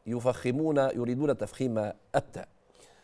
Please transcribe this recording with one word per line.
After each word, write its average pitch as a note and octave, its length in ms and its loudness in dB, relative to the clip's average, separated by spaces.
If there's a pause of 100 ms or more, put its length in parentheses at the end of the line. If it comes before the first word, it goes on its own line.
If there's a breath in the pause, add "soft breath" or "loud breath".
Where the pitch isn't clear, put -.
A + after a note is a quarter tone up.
يفخمون، B2 680 0
يريدون C3 600 2
تفخيم G#2+ 540 -2 (240)
التاء. - 320 -2 (560 soft breath)